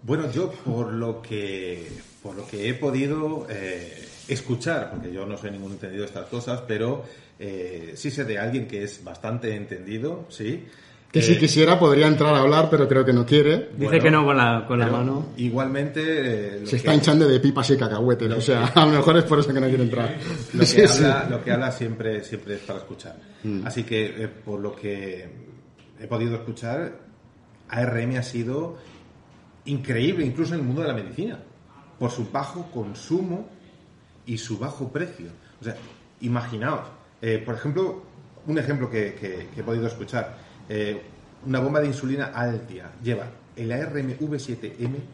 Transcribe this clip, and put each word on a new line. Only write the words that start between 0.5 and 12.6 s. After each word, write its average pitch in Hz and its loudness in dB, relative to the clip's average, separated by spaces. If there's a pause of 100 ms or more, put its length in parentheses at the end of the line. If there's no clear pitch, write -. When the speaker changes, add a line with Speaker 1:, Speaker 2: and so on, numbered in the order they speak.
Speaker 1:
por 117 -6
lo 113 -6
que, 95 -8 (360)
por 95 -14
lo 101 -14
que 104 -8
he 127 -2
podido, 147 -4
eh, 90 -10 (200)
escuchar, 135 -4
porque 90 -10
yo 95 -8
no 104 -8
soy 104 -10
ningún 98 -12
entendido 98 -10
de 101 -6
estas 92 -12
cosas, 120 -8
pero, 117 -4 (340)
eh, 90 -10
sí - -8
sé 131 -6
de 110 -4
alguien 117 -4
que 101 -8
es - -12
bastante 113 -8
entendido, 107 -10
¿sí? 131 -8 (480)
Speaker 2:
Que 156 4
si 165 6
Speaker 1:
Eh, 151 6
Speaker 2:
quisiera 156 6
podría 151 8
entrar 151 6
a 139 6
hablar, 151 6